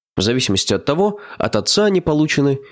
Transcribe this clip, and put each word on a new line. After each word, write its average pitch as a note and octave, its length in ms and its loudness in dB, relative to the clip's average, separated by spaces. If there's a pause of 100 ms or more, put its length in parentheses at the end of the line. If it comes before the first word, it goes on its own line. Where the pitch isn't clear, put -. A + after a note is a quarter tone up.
(160)
в F#2+ 60 0
зависимости A2 520 0
от - 100 -2
того, G3 360 0 (180)
от A3 180 -2
отца - 300 2
они F#3+ 140 2
получены D3+ 600 0 (120)